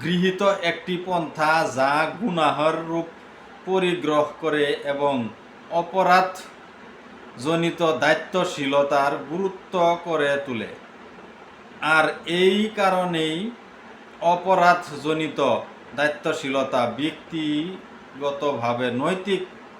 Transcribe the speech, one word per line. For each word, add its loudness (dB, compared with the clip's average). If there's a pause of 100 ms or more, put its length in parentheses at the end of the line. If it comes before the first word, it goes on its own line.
গৃহীত 0
একটি 0
পন্থা 0
যা 2
গুনাহের 0
রূপ -4 (580)
পরিগ্রহ 0 (160)
করে 0
এবং -2 (420)
অপরাধ 2 (1080)
জনিত 2
দায়িত্বশীলতার 2
গুরুত্ব 0
করে 0
তোলে। -6 (1120)
আর 4 (120)
এই 2
কারণেই 0 (680)
অপরাধজনিত 2 (360)
দায়িত্বশীলতা -2
ব্যক্তিগতভাবে -4
নৈতিক -2 (340)